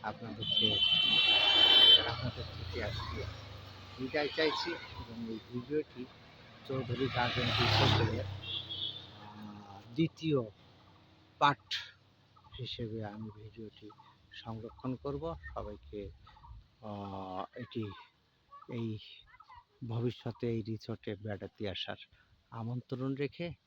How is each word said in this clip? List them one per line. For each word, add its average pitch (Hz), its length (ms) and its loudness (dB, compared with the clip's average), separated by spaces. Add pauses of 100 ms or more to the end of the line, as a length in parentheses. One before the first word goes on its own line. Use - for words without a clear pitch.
আপনাদেরকে, - 760 0 (1300)
আপনাদের - 360 -4
থেকে - 400 -6
আজকে - 400 -4 (760)
বিদায় 143 360 0
চাইছি। 160 360 0
এবং 117 580 -10
এই 110 100 -6 (140)
ভিডিওটি 127 520 -6 (600)
চৌধুরী 131 480 -2
গার্ডেন 123 300 2
রিসোর্টের, - 800 2
আহ, - 1600 -10 (120)
দ্বিতীয় 156 480 0 (1000)
পার্ট - 340 2 (840)
হিসেবে 113 460 -6
আমি 107 240 -10
ভিডিওটি 107 600 -16 (440)
সংরক্ষণ 113 640 -8
করব। 143 400 -6 (180)
সবাইকে, 101 560 -10 (720)
আহ, 95 640 -8 (100)
এটি, 110 360 -8 (760)
এই 113 280 -6 (880)
ভবিষ্যতে 117 600 -4
এই 113 140 0
রিসোর্টে 110 540 -8
বেড়াতে 101 540 -8
আসার - 280 -6 (520)
আমন্ত্রণ 123 680 -6
রেখে 143 360 -6 (160)